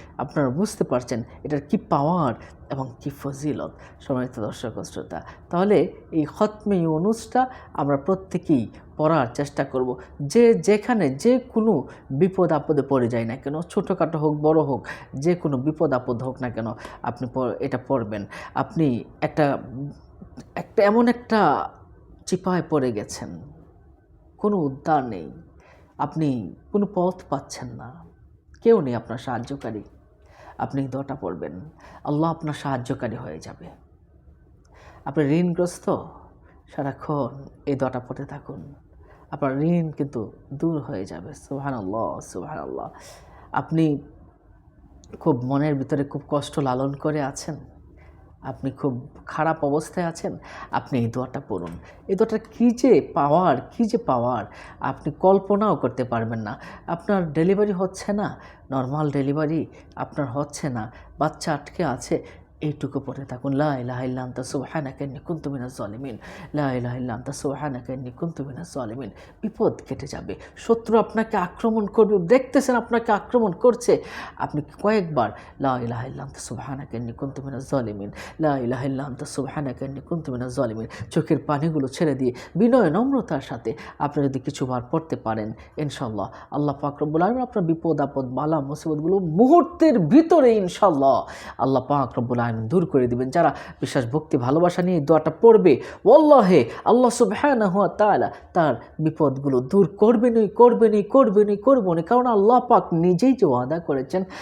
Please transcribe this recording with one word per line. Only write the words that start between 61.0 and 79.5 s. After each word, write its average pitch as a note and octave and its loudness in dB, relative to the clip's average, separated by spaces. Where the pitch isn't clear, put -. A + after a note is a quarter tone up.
বাচ্চা D#3 -2
আটকে - -6
আছে, - -6
এইটুকু D3 -6
পড়ে C3 -10
থাকুন, C3+ -6
"লা C#3+ 0
ইলাহা B2 -6
ইল্লা B2+ -6
আনতা B2+ -8
সুবহানাকা C#3 -8
ইন্নী C3 -10
কুনতু - -8
মিনাজ B2+ -10
জালিমিন, A2+ -10
লা C#3 0
ইলাহা B2 -4
ইল্লা B2 -6
আনতা C#3 -8
সুবহানাকা C3+ -6
ইন্নী B2+ -10
কুনতু D#3+ -8
মিনাজ C#3 -12
জালিমিন।" A#2+ -8
বিপদ A3 0
কেটে - -8
যাবে। - -10
শত্রু A3+ 2
আপনাকে A3 0
আক্রমণ G#3 0
করবে, G#3 4
দেখতেছেন B3 2
আপনাকে A#3 0
আক্রমণ G#3 2
করছে, A3 4
আপনি - -4
কয়েকবার E3 2
"লা C3 0
ইলাহা A#2 -6
ইল্লা - -12
আনতা - -14
সুবহানাকা C3 -10
ইন্নী A#2 -6
কুনতু C3+ -8
মিনাজ C3+ -10
জালিমিন, G#2 -2
লা C#3+ 2
ইলাহা B2 -4
ইল্লা C3+ -4
আনতা C#3+ -10
সুবহানাকা C3+ -6